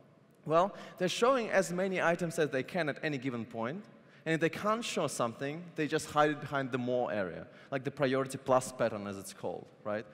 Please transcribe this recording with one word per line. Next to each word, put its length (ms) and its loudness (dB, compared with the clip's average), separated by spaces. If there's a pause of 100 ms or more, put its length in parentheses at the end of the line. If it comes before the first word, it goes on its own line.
(460)
Well, 280 4 (240)
they're 100 2
showing 420 2
as 220 4
many 300 0
items 380 2
as 100 2
they 140 0
can 260 -2
at 140 -2
any 140 0
given 280 -4
point. 380 -6 (420)
And 80 2
if 80 2
they 80 4
can't 340 0
show 240 0
something, 560 -2 (120)
they 120 0
just 220 -2
hide 220 6
it 100 -4
behind 300 -2
the 60 0
more 340 0
area, 360 -2 (240)
like 120 -2
the 80 -4
priority 460 0
plus 340 2
pattern, 360 0
as 100 -6
it's 160 -12
called, 320 -8 (180)
right? 300 -4